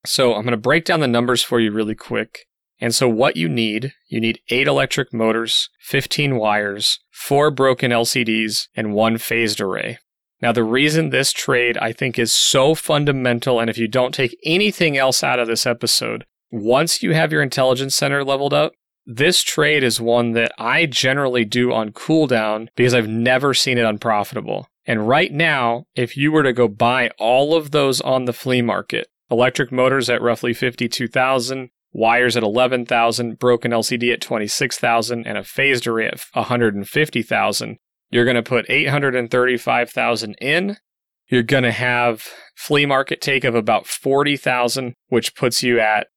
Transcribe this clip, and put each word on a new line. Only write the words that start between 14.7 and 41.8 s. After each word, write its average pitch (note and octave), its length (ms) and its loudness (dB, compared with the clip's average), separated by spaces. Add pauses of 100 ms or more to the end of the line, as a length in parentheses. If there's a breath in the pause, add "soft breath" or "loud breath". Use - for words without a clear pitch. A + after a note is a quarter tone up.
else C3 260 2
out B2+ 160 0
of A#2 80 0
this A2+ 180 0
episode, A#2 600 -2 (260)
once B2 540 0
you E3+ 100 2
have D#3+ 160 2
your D3+ 120 0
intelligence C3 520 0
center C#3 300 0
leveled C#3 280 -2
up, D3 200 2 (340)
this C#3+ 380 0
trade D3 400 0
is A#2 160 0
one A#2 320 2
that A#2 260 0
I C#3 280 0
generally C3 580 0
do B2 280 0
on A2 200 -2
cooldown A#2 800 0
because B2 200 2
I've A2 140 0
never B2+ 460 2
seen B2+ 240 0
it A#2 60 2
unprofitable. G#2 840 -2 (180)
And A2 220 -2
right D3+ 260 2
now, C#3+ 520 -2 (100)
if A#2+ 220 -4
you D3 160 0
were D#3 100 4
to C3 100 2
go A#2+ 140 2
buy A#2+ 440 0 (100)
all C3+ 340 2
of D3+ 160 0
those C3+ 300 2
on C3 240 0
the B2 80 -2
flea B2+ 300 0
market, G#2+ 440 -4 (240)
electric B2 400 0
motors B2+ 400 2
at A2+ 100 0
roughly A#2+ 320 0
fifty-two B2 540 -4
thousand, C3 640 -2 (220)
wires A#2 440 2
at A#2 60 0
eleven B2 420 2
thousand, A#2 540 0
broken A#2+ 340 2
L A2+ 120 0
C B2 120 -2
D A#2+ 140 0
at A#2 100 -2
twenty-six A2+ 560 -4
thousand, A#2 480 -2
and A2 140 -6
a G2+ 60 -8
phased C3+ 420 -2
array A2+ 220 0
at - 160 -10 (100)
a A#2 100 -2
hundred A#2 300 2
and G2+ 140 -8
fifty D3 340 -2
thousand, G#2+ 540 -2 (340)
you're A#2 140 2
gonna A#2+ 180 2
put A#2 260 -2
eight C#3 200 0
hundred C#3 260 0
and A#2+ 160 -2
thirty-five B2 600 0
thousand A#2 500 -2
in. F3+ 360 -2 (520)
You're B2 140 4
gonna B2 300 2
have A#2+ 520 -2 (320 loud breath)